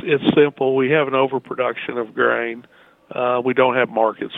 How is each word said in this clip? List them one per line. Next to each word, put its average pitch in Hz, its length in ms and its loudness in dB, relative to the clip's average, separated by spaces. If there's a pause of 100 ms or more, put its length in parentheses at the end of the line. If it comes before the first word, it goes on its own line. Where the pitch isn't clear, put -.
it's 147 320 0
simple. 139 420 2
We 131 140 2
have 151 180 2
an 131 60 -4
overproduction 127 840 -2
of 113 160 -8
grain. 117 520 -2 (440)
Uh, 123 340 -2
we 127 100 0
don't 127 220 4
have 120 120 2
markets 110 500 -2